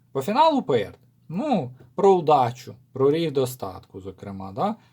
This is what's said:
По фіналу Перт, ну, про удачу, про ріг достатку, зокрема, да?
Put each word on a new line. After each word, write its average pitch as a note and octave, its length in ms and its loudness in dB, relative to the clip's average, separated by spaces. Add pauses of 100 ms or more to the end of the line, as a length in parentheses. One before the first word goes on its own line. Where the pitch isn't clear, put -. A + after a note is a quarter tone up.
(120)
По C3+ 100 -4
фіналу C4+ 400 2
Перт, G#2 380 -2 (300)
ну, F#3+ 420 -4 (240)
про G3 200 6
удачу, C#3 600 2 (180)
про C3+ 180 2
ріг E3 200 0
достатку, G2+ 680 -6
зокрема, F#2+ 500 -14
да? F#3 240 -4 (180)